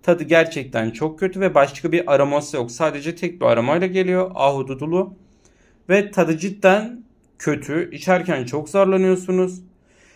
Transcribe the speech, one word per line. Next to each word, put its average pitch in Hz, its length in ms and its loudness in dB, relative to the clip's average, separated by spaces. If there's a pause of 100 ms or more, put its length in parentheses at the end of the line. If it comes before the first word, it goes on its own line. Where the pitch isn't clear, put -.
Tadı 175 200 2
gerçekten 135 680 0
çok 156 280 -6
kötü 185 200 -4
ve 185 160 0
başka 143 360 2
bir 160 220 2
aroması 143 440 0
yok. 120 140 -4
Sadece 151 440 -4
tek - 260 -8
bir 123 40 0
aromayla 127 420 2
geliyor. 185 480 0
Ahududulu. 139 800 -2 (760)
Ve 202 220 2
tadı 165 260 0
cidden 196 680 0 (340)
kötü. 151 520 -4
İçerken 170 540 0
çok 151 240 -6
zorlanıyorsunuz. 185 920 2 (540)